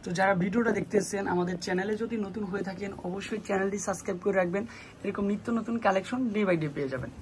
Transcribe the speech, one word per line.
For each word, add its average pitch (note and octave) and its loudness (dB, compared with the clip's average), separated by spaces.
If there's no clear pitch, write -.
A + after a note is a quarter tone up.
তো F#3+ -8
যারা F#3+ 4
ভিডিওটা G#3 4
দেখতেছেন, G3 2
আমাদের F3+ 2
চ্যানেলে F#3+ 0
যদি A3+ -2
নতুন G3+ -4
হয়ে F#3+ -2
থাকেন, F#3+ -6
অবশ্যই G3 -4
চ্যানেলটি G3 2
সাবস্ক্রাইব F#3+ -2
করে G3 2
রাখবেন। F#3 2
এরকম G3+ -2
নিত্য G#3 -2
নতুন A3+ 0
কালেকশন F#3+ 2
day G#3+ 2
by F3 4
day D3+ -2
পেয়ে C#3+ -2
যাবেন। C3 -6